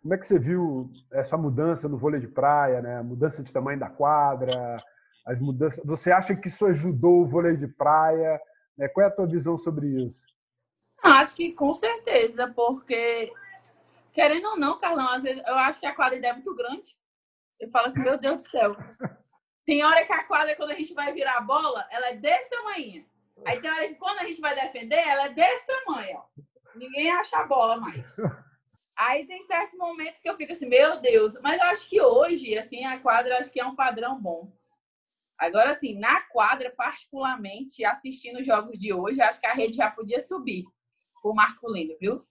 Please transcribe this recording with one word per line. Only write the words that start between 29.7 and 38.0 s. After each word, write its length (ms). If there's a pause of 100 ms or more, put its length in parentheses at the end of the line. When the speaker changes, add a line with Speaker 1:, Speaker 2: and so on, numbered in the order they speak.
Speaker 2:
momentos 440
que 80
eu 60
fico 160
assim, 140
"Meu 340
Deus." 420
Mas 180
eu 80
acho 200
que 120
hoje, 560
assim, 280
a 140
quadra 400
acho 140
que 80
é 60
um 100
padrão 420
bom. 320 (880)
Agora, 340
assim, 260
na 240
quadra, 480
particularmente, 1120
assistindo 560